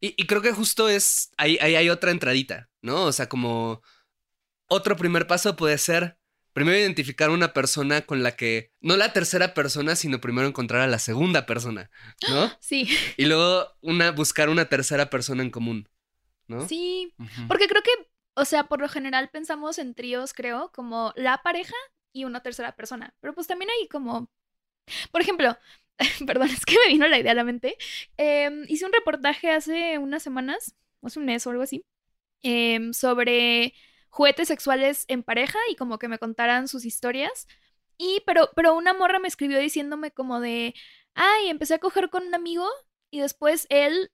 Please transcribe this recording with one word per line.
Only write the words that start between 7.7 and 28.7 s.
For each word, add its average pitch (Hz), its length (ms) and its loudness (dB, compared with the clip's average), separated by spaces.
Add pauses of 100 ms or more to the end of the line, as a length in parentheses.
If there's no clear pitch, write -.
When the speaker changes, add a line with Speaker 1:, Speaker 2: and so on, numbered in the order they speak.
Speaker 1:
con 131 200 -2
la 120 120 0
que, 113 460 -4
no 170 160 2
la 208 160 4
tercera 180 400 2
persona, 147 420 0
sino 135 260 -2
primero 123 280 0
encontrar 123 320 -2
a 131 60 4
la 117 120 2
segunda 147 460 0
persona, 113 460 -6 (380)
¿no? 233 280 2
Speaker 2:
<gasps> - 40 -20
Sí. 269 280 -4 (300)
Speaker 1:
Y 139 80 4
luego 170 400 2 (160)
una, 170 300 2
buscar 151 360 2
una 165 220 2
tercera 139 400 0
persona 131 320 -2
en 123 80 -4
común, 117 380 -6 (600)
¿no? 123 180 -8
Speaker 2:
Sí, 359 520 -6
Speaker 1:
Ujú. 117 300 -12
Speaker 2:
porque 392 200 4
creo 415 140 2
que, 466 80 2 (440)
o 277 120 2
sea, 294 180 2
por 294 160 -2
lo 285 80 -2
general 269 420 -4
pensamos 311 480 -8
en 254 160 -10
tríos, 247 380 -8
creo, 247 400 -6
como 233 440 -6
la 262 260 0
pareja 349 320 -4 (400)
y 262 100 -10
una 247 180 -10
tercera 240 320 -10
persona. - 460 -14
Pero 294 140 -10
pues 349 120 -8
también 370 320 -6
hay 427 100 -6
como, 240 420 -8 (840)
por 339 80 2
ejemplo, 320 380 2 (400)
<laughs> 269 280 -2
perdón, 262 220 2
es 254 160 -6
que 339 120 6 (100)
me 349 60 6
vino 302 160 6
la 285 100 6
idea 233 140 4
a - 20 4
la 240 100 2
mente. 247 320 -4 (400)
Em, 294 520 0
hice 311 180 -2